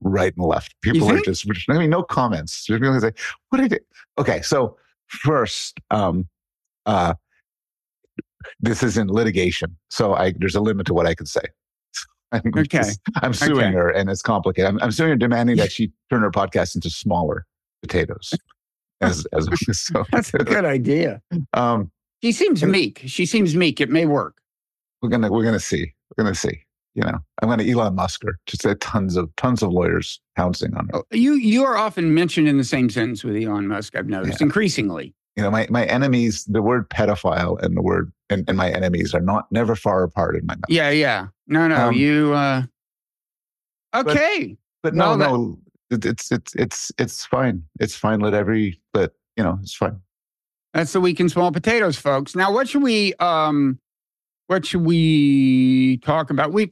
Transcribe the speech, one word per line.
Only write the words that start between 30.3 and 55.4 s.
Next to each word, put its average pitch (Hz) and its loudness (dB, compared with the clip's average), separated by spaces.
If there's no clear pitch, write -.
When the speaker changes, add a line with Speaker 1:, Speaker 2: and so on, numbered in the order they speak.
Speaker 1:
pouncing - -2
on - -6
her. - -4
Speaker 2:
Oh, - -4
you, 247 4
you 247 2
are 254 0
often 185 0
mentioned 165 2
in 143 4
the 131 2
same 127 0
sentence 113 -4
with 107 -4
Elon 104 -4
Musk, 104 -8
I've 92 -4
noticed, 95 -4
Speaker 1:
Yeah. 151 4
Speaker 2:
increasingly. 110 -2
Speaker 1:
You 104 -2
know, 101 0
my, 110 0
my 120 2
enemies, 120 0
the 107 0
word 117 0
pedophile 87 0
and 87 -2
the 87 0
word, 90 0
and, 98 0
and 98 0
my 92 0
enemies 87 0
are 85 0
not, 98 -2
never 113 0
far 92 0
apart 85 -2
in 82 -6
my 80 -6
mouth. 87 -8
Speaker 2:
Yeah, 160 2
yeah. 127 0
No, 160 2
no, 156 2
Speaker 1:
Um, 127 2
Speaker 2:
you, 147 2
uh, 139 0
Speaker 1:
but 247 0
Speaker 2:
okay. 294 -2
Speaker 1:
but 160 -2
no, 196 2
Speaker 2:
Well, - 2
that 147 2
Speaker 1:
no, 117 -2
it, 113 -2
it's, - -4
it's, - -4
it's, - -4
it's - -6
fine. 120 0
It's 101 -2
fine. 107 0
Let 104 0
every, 104 0
but, 98 0
you 113 -2
know, 95 -2
it's 92 -14
fine. 98 -4
Speaker 2:
That's 160 -2
the 190 2
week 180 2
in 180 2
small 175 2
potatoes, 202 0
folks. 143 -2
Now, 190 2
what 247 0
should 285 2
we, 214 2
um, 151 0
what 185 0
should 175 -2
we 135 4